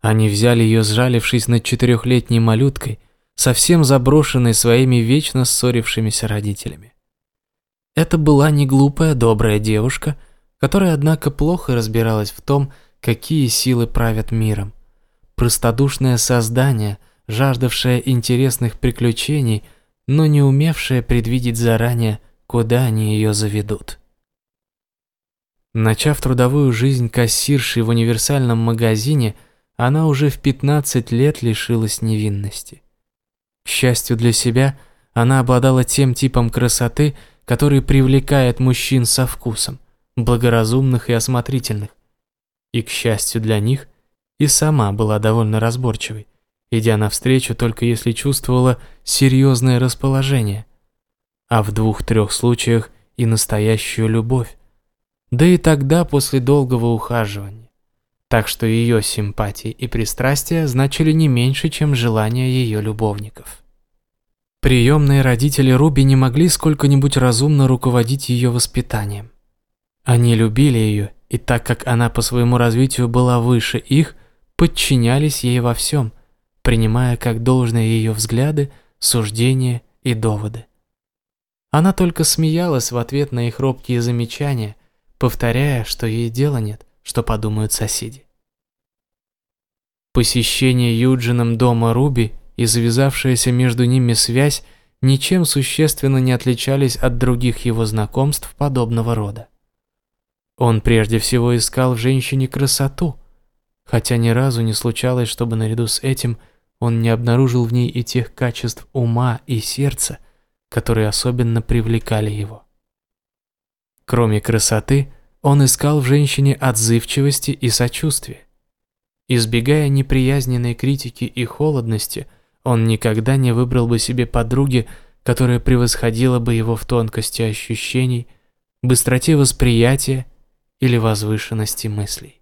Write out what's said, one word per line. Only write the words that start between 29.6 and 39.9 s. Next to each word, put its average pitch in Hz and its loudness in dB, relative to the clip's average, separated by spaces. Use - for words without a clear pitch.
она 147 0
уже 143 2
в 139 -4
пятнадцать 135 0
лет 135 2
лишилась 110 -2
невинности. 107 -4
К - -14
счастью 123 0
для 117 2
себя, 131 0
она 127 2
обладала 127 2
тем 131 0
типом 123 0
красоты, 131 0
который 139 2
привлекает 135 2
мужчин 127 0
со 127 0
вкусом, 123 -8